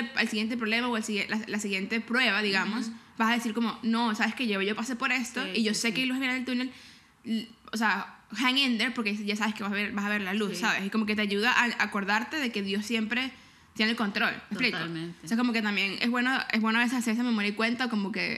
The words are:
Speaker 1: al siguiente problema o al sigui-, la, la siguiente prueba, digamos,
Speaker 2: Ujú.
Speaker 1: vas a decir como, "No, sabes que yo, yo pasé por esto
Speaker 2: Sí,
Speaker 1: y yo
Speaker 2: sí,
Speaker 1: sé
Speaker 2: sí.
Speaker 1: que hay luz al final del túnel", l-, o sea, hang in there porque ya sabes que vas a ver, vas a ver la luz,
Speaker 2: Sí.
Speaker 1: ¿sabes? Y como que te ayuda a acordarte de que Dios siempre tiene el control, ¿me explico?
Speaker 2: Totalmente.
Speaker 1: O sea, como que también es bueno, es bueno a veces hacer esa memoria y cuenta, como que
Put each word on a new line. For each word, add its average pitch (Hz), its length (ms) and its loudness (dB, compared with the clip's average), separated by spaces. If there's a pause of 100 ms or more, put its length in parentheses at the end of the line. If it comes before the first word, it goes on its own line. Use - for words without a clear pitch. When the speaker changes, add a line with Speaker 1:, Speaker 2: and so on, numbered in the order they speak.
(140)
Speaker 1:
al 220 140 2
siguiente 220 280 -2
problema 233 320 0
o 240 80 0
al 220 60 0
sigui-, 214 260 -2
la, 214 180 0
la 208 120 -2
siguiente 208 420 -2
prueba, 226 420 2
digamos, 202 440 0
Speaker 2:
Ujú. 226 100 -8 (220)
Speaker 1:
vas 226 120 4
a 240 40 4
decir 233 180 0
como, 226 300 0
"No, 226 320 2
sabes 220 200 0
que 262 120 -2
yo, 196 160 0
yo 202 140 0
pasé 240 200 -4
por 254 160 0
esto 254 320 -4
Speaker 2:
Sí, 185 60 -6 (100)
Speaker 1:
y - 40 4
yo 214 100 2
Speaker 2:
sí, 208 60 -2
Speaker 1:
sé 233 80 2
Speaker 2:
sí. 226 60 0
Speaker 1:
que 254 80 0
hay 262 40 0
luz 254 100 0
al 269 60 -2
final 254 140 0
del 254 80 -4
túnel", 254 260 -2 (540)
l-, 220 240 -2 (240)
o - 40 -6
sea, 202 440 0 (100)
hang 254 280 2
in 254 200 4
there 240 140 2
porque 208 240 0
ya 208 200 -2
sabes 208 180 0
que - 100 -8
vas 202 80 -2
a - 20 -2
ver, 202 180 -2
vas 202 120 -2
a 202 40 0
ver 208 140 0
la 190 120 -2
luz, 208 200 0
Speaker 2:
Sí. 175 60 -6
Speaker 1:
¿sabes? 190 260 0
Y 202 40 -2
como 220 160 0
que 214 100 0
te 214 60 2
ayuda 208 300 2
a - 300 2
acordarte 208 540 0
de 269 160 0
que 202 100 -2
Dios 196 240 -2
siempre 233 460 -2 (420)
tiene 220 180 2
el 233 40 0
control, 214 360 0
¿me - 60 -6 (180)
explico? 226 200 0
Speaker 2:
Totalmente. 165 480 -6
Speaker 1:
O 156 40 -10
sea, 226 80 0
como 247 160 2
que 220 100 2
también 196 380 0
es 240 100 2
bueno, 247 260 2 (140)
es 220 100 2
bueno 220 200 4
a - 20 4
veces 247 160 2
hacer 226 160 0
esa 240 80 0
memoria 214 280 2
y - 20 -4
cuenta, 233 360 0
como 202 220 0
que 175 280 -2